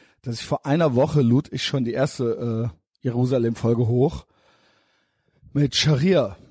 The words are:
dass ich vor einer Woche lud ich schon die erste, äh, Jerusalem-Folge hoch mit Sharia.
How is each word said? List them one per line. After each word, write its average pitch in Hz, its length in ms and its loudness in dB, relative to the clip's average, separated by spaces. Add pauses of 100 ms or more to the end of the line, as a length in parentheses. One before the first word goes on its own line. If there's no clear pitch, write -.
(220)
dass 120 140 -8
ich - 100 -12
vor - 200 -4
einer 151 300 0
Woche 147 260 2
lud 123 300 2
ich 123 140 -6
schon 135 180 -2
die 117 80 -4
erste, 120 800 -4
äh, - 60 -16 (260)
Jerusalem-Folge 120 840 0
hoch 123 400 0 (1300)
mit 143 220 0
Sharia. 147 640 2 (140)